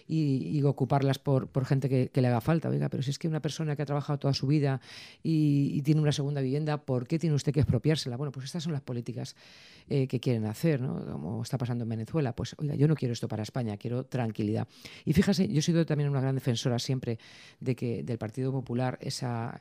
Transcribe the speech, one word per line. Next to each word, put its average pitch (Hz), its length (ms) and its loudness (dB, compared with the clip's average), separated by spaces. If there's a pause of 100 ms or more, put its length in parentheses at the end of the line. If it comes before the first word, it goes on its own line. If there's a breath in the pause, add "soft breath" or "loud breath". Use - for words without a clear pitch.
y, 147 420 0
y 151 140 0
ocuparlas 139 560 2
por, 135 300 0
por 127 180 -2
gente 139 240 2
que, 127 180 2
que 135 140 2
le 123 60 4
haga 120 120 4
falta. 156 300 2
Oiga, 143 180 0
pero 147 140 -4
si 135 80 -2
es - 80 -4
que 170 100 -4
una 156 140 -2
persona 151 340 -2
que 151 60 -4
ha 139 40 -4
trabajado 143 320 -2
toda 139 140 2
su 139 140 -2
vida 139 340 2 (420 loud breath)
y, 147 520 4
y 147 80 0
tiene 151 180 4
una 147 120 4
segunda 143 280 -2
vivienda, 147 460 -2
¿por 123 200 0
qué 165 120 0
tiene 156 180 2
usted 135 160 0
que 147 80 4
expropiársela? 131 560 2
Bueno, 143 160 -4
pues 131 140 -10
estas 165 160 -6
son 165 100 -4
las 139 80 -2
políticas, 123 560 -8 (540 loud breath)
eh, 135 160 2
que 127 140 0
quieren 113 260 2
hacer, 143 340 2
¿no? - 240 -4
Como 120 380 -6
está - 160 -4
pasando 120 260 -2
en 113 60 -4
Venezuela. 117 440 -2
Pues, - 240 -6
oiga, 143 160 -2
yo 139 140 6
no 160 60 6
quiero 123 180 -2
esto 113 160 -6
para 107 140 -4
España, 110 340 -4
quiero 123 280 -4
tranquilidad. 110 640 -2 (360 loud breath)
Y 156 80 2
fíjase, 190 360 4
yo 143 100 2
he 156 40 2
sido 165 220 4
también 147 260 0
una 139 100 2
gran 135 140 2
defensora 123 440 0
siempre 120 400 -2 (400 loud breath)
de 123 160 -2
que, 117 300 -4
del 117 140 -4
Partido 131 340 -4
Popular, 127 480 -2
esa, 120 600 -6